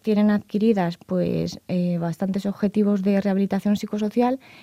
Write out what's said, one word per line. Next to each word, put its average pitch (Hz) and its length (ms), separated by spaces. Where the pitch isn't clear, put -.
tienen 208 280
adquiridas, 208 680
pues, 175 680
eh, 175 320
bastantes 190 460
objetivos 202 580
de 196 200
rehabilitación 196 540
psicosocial 214 600